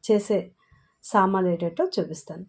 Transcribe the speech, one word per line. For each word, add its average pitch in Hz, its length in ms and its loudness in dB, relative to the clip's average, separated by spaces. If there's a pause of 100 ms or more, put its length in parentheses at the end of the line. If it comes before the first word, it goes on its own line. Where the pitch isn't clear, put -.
చేసే 208 300 2 (720)
సామాన్లు 190 440 4
ఏంటేటో 170 300 -2 (120)
చూపిస్తాను. 160 520 -8